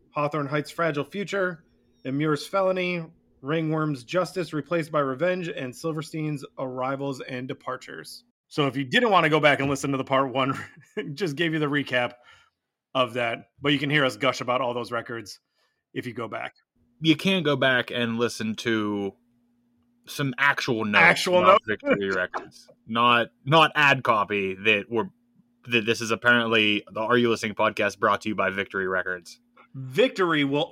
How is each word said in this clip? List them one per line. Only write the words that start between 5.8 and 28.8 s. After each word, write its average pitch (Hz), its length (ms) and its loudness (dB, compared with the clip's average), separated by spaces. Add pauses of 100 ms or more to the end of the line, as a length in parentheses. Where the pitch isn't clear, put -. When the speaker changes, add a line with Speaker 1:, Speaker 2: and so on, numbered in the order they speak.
Speaker 1:
Arrivals 131 600 -4
and 131 260 -10
Departures. - 760 -12 (240)
So 147 180 0
if 123 100 -2
you 139 80 -2
didn't 233 260 2
want 175 140 6
to 156 60 6
go 151 100 4
back 143 200 4
and 139 80 0
listen 139 240 -2
to 135 60 0
the 131 60 -2
part 135 280 0
one, 131 260 0 (280)
<laughs> 190 280 -10
just 151 220 -4
gave 165 160 -2
you 160 60 -2
the 151 80 0
recap 131 460 0 (840)
of 123 200 0
that. 117 340 -4 (120)
But 147 120 0
you 139 60 2
can 143 120 -2
hear 147 140 4
us 127 120 0
gush 127 240 0
about 123 200 -2
all 120 140 -2
those 120 180 -8
records 117 480 -10 (520)
if 120 140 -8
you 117 80 -10
go 113 140 -8
back. 117 260 -10 (460)
Speaker 2:
You 156 160 4
can 185 260 0
go 147 140 2
back 127 340 2
and 117 280 -2
listen 113 380 -2
to 104 560 -2 (920)
some 135 320 -6
actual 135 460 0
notes 104 180 2
Speaker 1:
Actual 180 360 4
Speaker 2:
about 185 280 6
Speaker 1:
notes? 107 160 -4
Speaker 2:
Victory 247 280 0
Records. - 580 -6 (180)
Not, 117 420 2 (160)
not 151 300 6
ad 139 300 4
copy 101 500 0
that 101 360 2
we're, 110 180 0 (600)
that 117 180 0
this 113 140 0
is 110 100 -4
apparently 113 800 2
the 104 80 -6
Are 120 160 2
You 120 140 4
Listening 107 240 -2
podcast 107 440 0
brought 104 240 2
to 110 60 -6
you 107 60 -4
by 95 160 0
Victory 95 360 -4